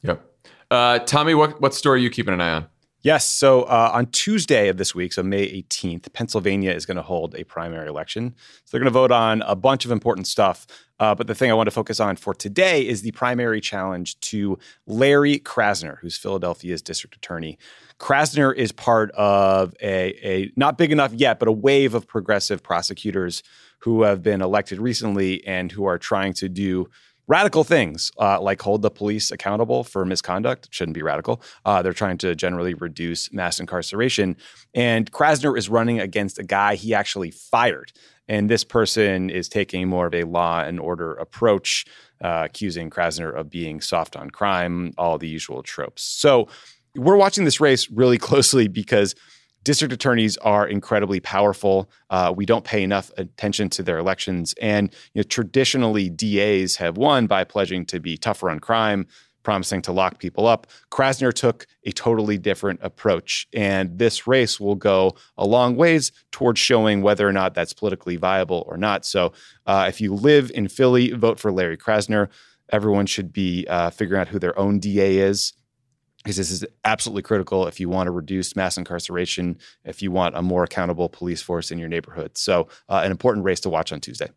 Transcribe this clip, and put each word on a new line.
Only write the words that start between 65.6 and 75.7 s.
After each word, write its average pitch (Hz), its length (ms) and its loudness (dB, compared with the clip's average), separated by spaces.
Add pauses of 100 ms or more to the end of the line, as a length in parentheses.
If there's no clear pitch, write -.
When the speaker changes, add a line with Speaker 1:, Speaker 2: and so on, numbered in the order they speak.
Speaker 2:
ways 160 360 2 (200)
towards 120 280 0
showing 110 420 2
whether 104 260 4
or 98 60 2
not 95 220 0
that's 85 180 -4
politically 92 440 -6
viable 92 500 0
or 85 100 -10
not. 98 260 0
So, 87 300 0 (320)
uh, 98 240 2
if - 100 -8
you 101 140 -2
live 131 400 4
in 101 140 -4
Philly, 123 440 4
vote 113 280 0
for 104 120 -2
Larry 87 260 -2
Krasner. 104 520 0 (420)
Everyone 101 360 2
should 92 260 -6
be, 90 340 -2
uh, 85 220 0
figuring 95 320 -2
out 87 60 -4
who 98 100 -8
their 90 220 -2
own 101 200 2
D 101 220 -2
A 98 260 4
is, 98 260 -2 (680)